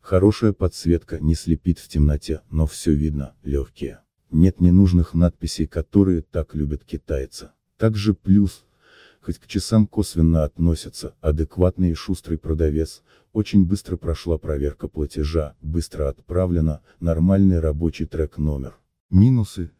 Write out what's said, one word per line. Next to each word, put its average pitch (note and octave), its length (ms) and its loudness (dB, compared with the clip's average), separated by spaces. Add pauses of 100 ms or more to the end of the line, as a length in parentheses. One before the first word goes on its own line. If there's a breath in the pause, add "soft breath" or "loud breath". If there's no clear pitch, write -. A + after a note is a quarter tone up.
Хорошая G#2 520 2
подсветка E2+ 680 -2
не D#2 140 2
слепит - 440 -2
в - 100 -20
темноте, D2 520 0 (100)
но D#2 160 0
всё - 260 -4
видно, D2 500 -4
лёгкие. C#2 580 -8 (300)
Нет F2 300 2
ненужных F2 520 4
надписей, E2+ 540 -2
которые F2+ 560 0
так - 320 -8
любят D2 300 -4
китайцы. - 640 -10 (260)
Также G#2+ 380 0
плюс, G2 500 0 (560 soft breath)
хоть - 180 -10
к - 80 -20
часам G#2+ 400 2
косвенно E2 580 2
относятся, - 760 -4
адекватный F2 680 0
и D#2+ 40 -2
шустрый D#2+ 440 -8
продавец, D#2 640 -4 (300 soft breath)
очень G2+ 340 2
быстро F#2 300 -4
прошла E2 420 -4
проверка C#2+ 500 -6
платежа, D2+ 720 -4
быстро D2+ 480 -4
отправлено, E2+ 720 -2 (200 soft breath)
нормальный F2 600 2
рабочий D#2 460 -2
трек D#2 320 -6
номер. D2 400 -6 (320)
Минусы, G2+ 680 2